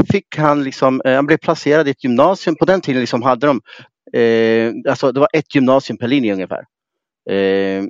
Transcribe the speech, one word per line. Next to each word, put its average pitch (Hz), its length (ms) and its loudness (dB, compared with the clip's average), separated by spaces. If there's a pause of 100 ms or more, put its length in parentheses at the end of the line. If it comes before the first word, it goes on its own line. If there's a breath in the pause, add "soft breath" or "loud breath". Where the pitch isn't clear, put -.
(100)
fick 202 260 -4
han 147 280 2
liksom, 131 400 0
eh, 131 100 2
han 143 120 2
blev 151 120 2
placerad 151 500 0
i - 20 0
ett - 140 -8
gymnasium. 151 520 0
På - 80 0
den 185 160 2
tiden 127 200 -2
liksom 120 220 -4
hade 127 240 0
de, 135 140 2 (580 loud breath)
eh, 113 720 0
alltså 127 220 -2
det 135 80 -2
var 147 120 4
ett - 220 -4
gymnasium 131 440 2
per 120 100 -4
linje 123 240 0
ungefär. 92 320 -6 (640)
Eh, 98 600 0